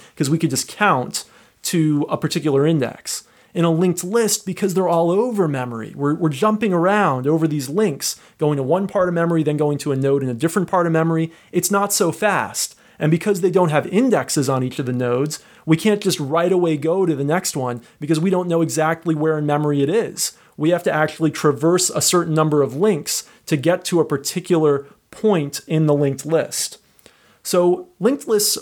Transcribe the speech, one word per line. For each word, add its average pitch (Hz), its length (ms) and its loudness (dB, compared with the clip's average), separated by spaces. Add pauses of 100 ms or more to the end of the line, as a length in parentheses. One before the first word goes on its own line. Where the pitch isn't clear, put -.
(180)
'cause 135 120 -2
we 160 80 2
could 160 120 0
just 127 180 -4
count 165 560 -2 (380)
to 151 480 0
a - 80 -2
particular 147 500 0
index. - 560 -4 (300)
In 165 100 0
a 170 80 2
linked 175 320 0
list, 214 420 -2
because 190 280 -4
they're 180 160 2
all 170 220 2
over 202 360 0
memory, 123 480 -6
we're, 143 200 0
we're 170 120 0
jumping 214 460 0
around 170 540 2
over 160 200 2
these 143 220 -4
links, 175 480 -2 (200)
going 151 200 0
to 135 60 -2
one 180 240 0
part 180 200 0
of 175 80 -2
memory, 170 260 2
then 151 140 0
going 147 220 0
to 139 160 -4
a - 20 0
node 135 260 2
in 131 60 -4
a 123 60 -2
different 165 340 0
part 175 180 2
of 170 60 0
memory. 160 400 0 (220)
It's 175 180 0
not 202 220 0
so 170 180 2
fast. 170 640 -2 (260)
And 156 80 2
because 175 300 2
they 185 100 2
don't 175 200 2
have 147 180 0
indexes 175 640 0
on 131 120 0
each 127 160 -4
of 127 80 -4
the 127 60 -2
nodes, 123 480 -2 (260)
we 160 120 4
can't 214 240 0
just 180 180 0
right 165 320 0
away 175 240 2
go 165 300 0
to 160 100 2
the 135 80 -4
next 160 320 -2
one 123 260 -4 (160)
because 156 220 0
we 185 100 2
don't 180 200 0
know 165 120 2
exactly 160 540 0
where 156 220 0
in 151 80 -2
memory 147 360 0
it 139 60 2
is. 180 460 -2 (240)
We 156 140 0
have 170 120 0
to 175 100 0
actually 156 380 0
traverse 156 580 2
a - 120 -4
certain 170 320 0
number 151 280 4
of 123 140 -2
links 165 480 -2 (220)
to 160 100 0
get 165 300 0
to 170 160 2
a 147 40 0
particular 151 800 0 (260)
point 175 540 -2
in 160 200 2
the 147 80 4
linked 139 320 0
list. - 540 -4 (600)
So 180 460 0 (140)
linked 269 260 0
lists 208 340 0